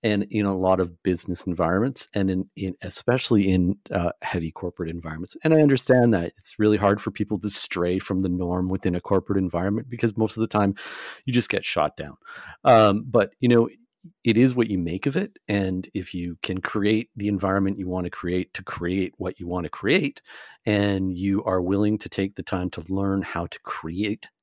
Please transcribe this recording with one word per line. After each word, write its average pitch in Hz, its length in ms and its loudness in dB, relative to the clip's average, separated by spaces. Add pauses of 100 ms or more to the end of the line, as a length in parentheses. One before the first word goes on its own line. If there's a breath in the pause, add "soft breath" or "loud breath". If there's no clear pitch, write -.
and 104 280 2
in 104 160 0
a 98 100 0
lot 92 240 4
of 87 240 -4
business 90 420 -2
environments, 90 640 0
and 98 160 0
in, 95 280 -2
in, 95 260 -6
especially 101 680 0
in, 92 240 2 (160)
uh, 87 180 0 (120)
heavy 82 280 -4
corporate 87 400 -8
environments. 82 540 -10
And 160 100 4
I 156 60 6
understand 127 540 6
that 87 220 0
it's - 220 -14
really 107 180 4
hard 101 240 4
for - 120 -6
people 104 260 -4
to 104 120 -4
stray 90 500 -2
from 92 200 -2
the 92 80 0
norm 90 400 -2
within 92 280 -2
a 90 40 -2
corporate 98 380 0
environment 95 500 -2
because 117 280 -2
most 110 200 -2
of 110 40 -4
the 110 80 0
time 101 260 2 (500 loud breath)
you 131 80 -4
just 120 180 2
get - 140 -2
shot 76 320 0
down. 73 200 -12 (480 loud breath)
Um, 110 440 6
but, 104 300 2
you 123 100 2
know, 120 200 6 (540)
it 113 140 2
is 127 180 4
what 117 160 0
you 95 80 0
make 85 280 -4
of 139 100 -2
it. 196 200 -4 (120)
And 95 440 -2
if - 220 -8
you 87 280 -6
can 90 180 -4
create 107 560 0
the 101 100 -4
environment 98 540 0
you 92 80 -6
want 90 160 -4
to 87 60 -6
create 90 440 -4
to - 80 -12
create 92 560 -4
what 92 220 -8
you 87 80 -10
want 87 160 -4
to 85 60 -6
create, 139 520 -2 (420 loud breath)
and 98 540 0
you 98 240 0
are 92 180 0
willing 101 380 2
to - 100 -10
take 98 280 -4
the 95 80 -10
time 90 260 -4
to 82 180 -12
learn 98 340 -2
how 85 240 -6
to - 180 -14
create 101 640 -6 (140)